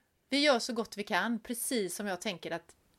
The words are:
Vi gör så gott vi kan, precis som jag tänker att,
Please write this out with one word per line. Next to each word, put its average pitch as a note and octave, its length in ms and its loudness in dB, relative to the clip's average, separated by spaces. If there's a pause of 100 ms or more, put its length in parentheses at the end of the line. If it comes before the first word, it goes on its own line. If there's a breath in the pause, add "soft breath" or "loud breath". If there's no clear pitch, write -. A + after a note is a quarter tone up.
(280)
Vi C#4 120 2
gör C#4+ 180 6
så A#3+ 140 -4
gott A3 240 -4
vi G3+ 60 -2
kan, G#3 380 0
precis A#3 560 -2
som G#3 100 -4
jag F3+ 140 -2
tänker E3+ 300 -6
att, E3 260 -8 (220)